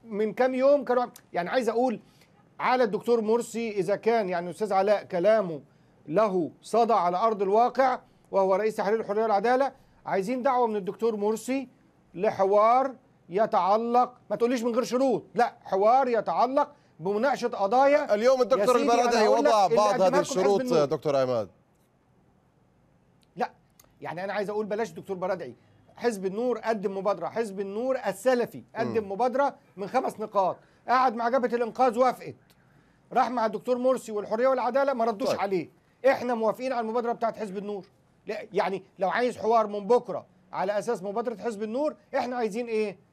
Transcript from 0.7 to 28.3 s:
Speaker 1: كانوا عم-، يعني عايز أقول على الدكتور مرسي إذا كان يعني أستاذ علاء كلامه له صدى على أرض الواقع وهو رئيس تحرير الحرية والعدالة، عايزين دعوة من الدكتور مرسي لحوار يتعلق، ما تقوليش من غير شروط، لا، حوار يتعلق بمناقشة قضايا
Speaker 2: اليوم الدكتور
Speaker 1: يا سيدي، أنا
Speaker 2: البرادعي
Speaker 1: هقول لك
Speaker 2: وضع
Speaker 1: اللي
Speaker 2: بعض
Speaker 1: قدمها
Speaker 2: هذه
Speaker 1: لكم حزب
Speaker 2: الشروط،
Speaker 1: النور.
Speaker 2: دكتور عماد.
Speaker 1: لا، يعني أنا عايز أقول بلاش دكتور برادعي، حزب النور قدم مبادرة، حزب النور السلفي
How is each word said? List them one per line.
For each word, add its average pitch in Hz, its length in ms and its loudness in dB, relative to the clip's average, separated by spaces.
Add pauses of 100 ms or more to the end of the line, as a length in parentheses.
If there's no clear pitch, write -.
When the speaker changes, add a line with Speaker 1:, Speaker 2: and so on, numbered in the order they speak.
Speaker 1:
كانوا 247 180 0
عم-، 226 100 -6 (200)
يعني 175 180 -4
عايز 240 180 0
أقول 233 320 0 (600)
على 247 240 2
الدكتور 226 360 0
مرسي 226 500 -2
إذا 196 260 0
كان 220 320 0
يعني 175 220 -4
أستاذ 208 220 -4
علاء 196 320 2
كلامه 185 560 2 (480)
له 185 420 2 (120)
صدى 226 300 2
على 180 240 2
أرض 214 260 0
الواقع 240 580 2 (300)
وهو 190 240 2
رئيس 214 220 0
تحرير 208 240 0
الحرية 208 220 -2
والعدالة، 233 500 2 (340)
عايزين 196 360 -2
دعوة 247 240 2
من 214 100 -2
الدكتور 208 400 -2
مرسي 220 520 -4 (460)
لحوار 214 800 2 (340)
يتعلق، 220 840 2 (160)
ما 208 60 -4
تقوليش 240 260 0
من 233 120 -2
غير 233 100 0
شروط، 240 400 0 (100)
لا، 220 200 0 (100)
حوار 233 440 2
يتعلق 233 640 0 (280)
بمناقشة 214 480 -2
قضايا 262 680 2
Speaker 2:
اليوم 254 280 2
الدكتور 240 340 2
Speaker 1:
يا - 40 4
سيدي، 262 120 2
أنا 233 100 4
Speaker 2:
البرادعي 233 240 2
Speaker 1:
هقول - 180 4
لك 285 80 6
Speaker 2:
وضع 202 140 6
Speaker 1:
اللي 185 100 2
Speaker 2:
بعض 208 180 4
Speaker 1:
قدمها 190 140 2
Speaker 2:
هذه 180 40 2
Speaker 1:
لكم - 120 2
حزب 262 140 -4
Speaker 2:
الشروط، 269 220 2
Speaker 1:
النور. 247 240 2
Speaker 2:
دكتور 143 320 -2
عماد. 123 320 0 (1900)
Speaker 1:
لا، 190 140 -4 (500)
يعني 151 240 -10
أنا 196 80 -8
عايز 196 180 -4
أقول 214 160 -4
بلاش 214 240 -4
دكتور 190 260 -10
برادعي، 175 380 -6 (420)
حزب 202 300 -4
النور 226 320 -2
قدم 202 400 -4
مبادرة، 190 280 -2
حزب 196 340 -6
النور 220 360 -4 (100)
السلفي 214 560 -2 (140)